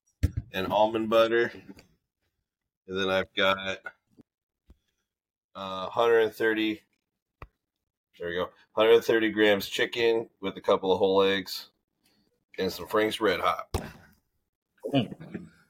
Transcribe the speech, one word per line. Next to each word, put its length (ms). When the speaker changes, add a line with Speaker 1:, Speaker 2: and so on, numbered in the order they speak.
Speaker 1:
and 200
almond 380
butter. 420
And 120
then 100
I've 260
got, 440
uh, 340
hundred 460
thirty, 480
there 100
we 60
go, 160
hundred 320
thirty 260
grams 380
chicken 600
with 180
a 20
couple 320
of 60
whole 240
eggs 480
and 120
some 180
Frank's 320
Red 200
Hot. 280
Speaker 2:
Damn. 560